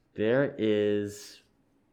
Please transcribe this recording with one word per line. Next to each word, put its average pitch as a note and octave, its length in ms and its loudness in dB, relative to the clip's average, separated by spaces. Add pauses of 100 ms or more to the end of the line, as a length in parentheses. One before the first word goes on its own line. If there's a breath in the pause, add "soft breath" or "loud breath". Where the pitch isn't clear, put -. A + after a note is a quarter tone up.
(160)
There B2 420 0
is, G#2 800 0 (540)